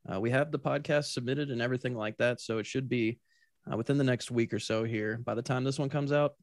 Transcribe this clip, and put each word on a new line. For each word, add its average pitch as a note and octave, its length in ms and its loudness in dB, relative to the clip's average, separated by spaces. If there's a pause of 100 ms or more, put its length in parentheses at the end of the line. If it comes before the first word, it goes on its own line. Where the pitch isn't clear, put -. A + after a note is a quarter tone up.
Uh, F#2+ 140 -2
we A#2 100 2
have C#3+ 220 2
the D3 60 0
podcast C#3+ 540 0
submitted C3+ 380 -2
and A#2 120 -2
everything B2 320 0
like G#2+ 240 -4
that, A#2+ 200 2
so A2 200 -2
it A2 80 -2
should C3 240 -2
be, A#2+ 280 0 (540)
uh, - 20 0
within A#2 220 0
the C#3+ 80 4
next B2 260 0
week A#2 220 2
or G#2+ 60 0
so A2+ 260 0
here. A2 400 -2
By G#2+ 100 -2
the A2+ 60 -2
time B2+ 240 0
this C3+ 140 -2
one C#3+ 100 0
comes C#3+ 240 0
out, D3 300 4